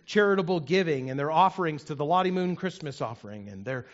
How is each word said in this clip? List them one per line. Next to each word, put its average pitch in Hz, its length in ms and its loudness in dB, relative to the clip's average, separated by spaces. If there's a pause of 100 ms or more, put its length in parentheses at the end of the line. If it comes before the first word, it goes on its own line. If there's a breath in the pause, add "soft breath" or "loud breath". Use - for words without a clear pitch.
charitable 190 540 4
giving 147 500 0
and 131 80 -4
their 147 140 -2
offerings 170 520 2
to 151 120 -8
the 143 80 -2
Lottie 185 260 2
Moon 180 240 0
Christmas 165 460 -8
offering 107 480 -10
and 98 160 -12
their 127 300 -6